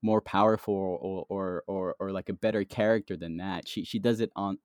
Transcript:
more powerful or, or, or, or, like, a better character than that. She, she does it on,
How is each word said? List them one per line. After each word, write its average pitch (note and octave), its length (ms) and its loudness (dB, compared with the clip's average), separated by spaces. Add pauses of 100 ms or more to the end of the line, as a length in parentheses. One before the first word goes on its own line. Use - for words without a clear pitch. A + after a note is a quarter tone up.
more A2 180 4
powerful G#2+ 540 4
or, F#2+ 540 -2
or, F#2+ 400 -2
or, F#2+ 320 -2
or, F#2+ 120 -2
like, F#2+ 160 -6
a A2+ 60 -4
better A2 300 0
character G#2+ 520 0
than E2 220 -8
that. F2+ 300 -6
She, F#2+ 160 -6
she A2+ 160 -6
does A#2 200 2
it A2 140 0
on, G2 300 -4